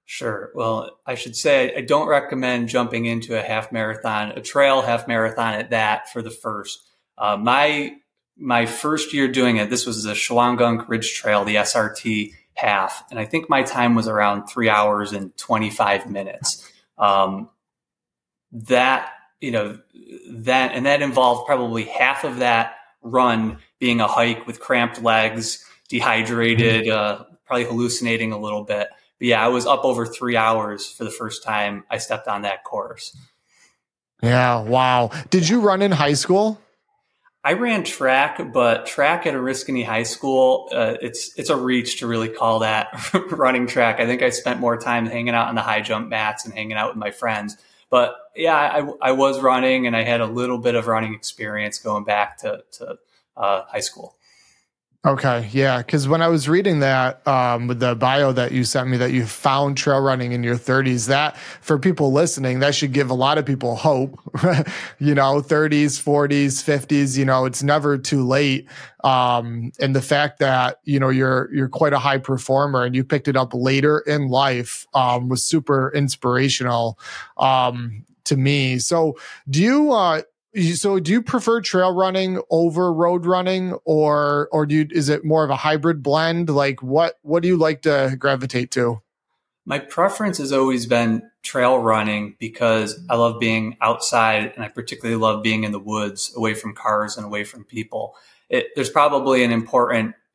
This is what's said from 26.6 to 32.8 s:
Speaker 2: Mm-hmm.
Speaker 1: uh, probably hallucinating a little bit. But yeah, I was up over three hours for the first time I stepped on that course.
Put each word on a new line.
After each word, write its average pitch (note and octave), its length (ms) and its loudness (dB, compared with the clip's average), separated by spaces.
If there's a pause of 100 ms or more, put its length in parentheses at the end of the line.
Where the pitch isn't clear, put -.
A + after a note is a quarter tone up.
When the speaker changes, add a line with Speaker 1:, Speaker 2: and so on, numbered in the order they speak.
Speaker 2:
Mm-hmm. G#2 380 -2
Speaker 1:
uh, - 0 - (240)
probably B2 180 -2
hallucinating A#2 640 -2
a G#2+ 60 -6
little G#2 260 -6
bit. G#2 260 -4 (280)
But A#2+ 100 -4
yeah, A2+ 160 4
I A#2 40 2
was B2 180 0
up C3+ 180 2
over A#2+ 220 0
three A#2+ 320 -4
hours A2 500 0
for - 160 -14
the G#2+ 60 -6
first A2 340 -10
time G#2 460 -4
I A2 80 -4
stepped G#2+ 300 -8
on G2+ 160 -4
that G2 200 -6
course. - 540 -12 (1040)